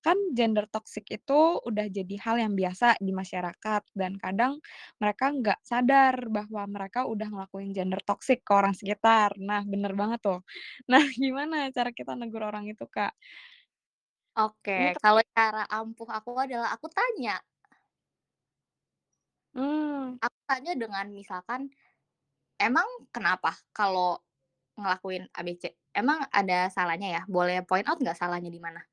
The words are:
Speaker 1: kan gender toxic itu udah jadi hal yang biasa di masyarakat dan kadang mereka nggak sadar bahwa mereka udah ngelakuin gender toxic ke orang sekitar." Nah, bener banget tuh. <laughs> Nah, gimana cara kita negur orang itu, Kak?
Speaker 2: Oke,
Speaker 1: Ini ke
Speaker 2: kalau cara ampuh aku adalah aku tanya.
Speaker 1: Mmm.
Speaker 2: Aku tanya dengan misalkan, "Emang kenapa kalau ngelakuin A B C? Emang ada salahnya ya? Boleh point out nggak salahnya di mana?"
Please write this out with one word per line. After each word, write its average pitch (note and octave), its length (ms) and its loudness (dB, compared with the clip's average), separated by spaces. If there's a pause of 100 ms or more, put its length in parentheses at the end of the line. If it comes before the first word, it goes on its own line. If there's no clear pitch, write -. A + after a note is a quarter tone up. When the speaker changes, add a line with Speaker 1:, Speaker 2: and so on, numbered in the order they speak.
Speaker 1:
kan F4 120 4 (220)
gender A3 340 2
toxic - 420 -8
itu D#4 520 4
udah G#3+ 260 -2
jadi F#3+ 240 -6 (100)
hal A3+ 160 2
yang G#3+ 180 0
biasa F#3 440 4
di F#3+ 120 -2
masyarakat F#3 680 -4 (140)
dan F#3+ 240 -4
kadang A#3 380 0 (420)
mereka A3+ 320 0
nggak A#3 320 0
sadar C4 500 6 (160)
bahwa G#3 400 -4
mereka G3+ 380 -4
udah G#3+ 220 -4
ngelakuin G3 440 -8
gender F#3 320 -2
toxic B3 400 2
ke - 80 2
orang G3 220 6
sekitar." G#3 640 4
Nah, G3+ 260 -2
bener G3+ 300 -2
banget A3 280 -2
tuh. F#3 140 2 (480)
<laughs> B3 40 2
Nah, C4+ 120 10 (140)
gimana C#4 580 -2
cara A#3+ 200 -2
kita B3+ 240 -8
negur A3 280 -8
orang G#3 240 -8
itu, G#3 180 -12
Kak? G#3 240 -4 (1200)
Speaker 2:
Oke, G#3+ 400 -2
Speaker 1:
Ini F3+ 160 2
ke - 80 -6
Speaker 2:
kalau G#3+ 200 8 (120)
cara A3 400 2
ampuh A3+ 320 -8 (120)
aku G#3+ 200 -10
adalah B3+ 380 -4
aku - 180 -16
tanya. F4+ 480 -2 (2250)
Speaker 1:
Mmm. C#4 680 -4
Speaker 2:
Aku A#3+ 120 -4 (160)
tanya C#4 240 -2
dengan G#3 400 -6
misalkan, A3 560 -10 (880)
"Emang B3+ 280 4 (280)
kenapa F3+ 400 0 (200)
kalau F#3 440 2 (600)
ngelakuin F#3 560 -4
A F3+ 120 -8
B F3 140 -6
C? - 140 -10 (200)
Emang C#4 360 0
ada F#3 420 2
salahnya F3+ 420 -2
ya? E3+ 140 -2
Boleh F3+ 380 2
point F#3+ 220 2
out E4 120 0
nggak E3+ 180 -2
salahnya F3 340 -4
di E3+ 80 -16
mana?" E3 320 -14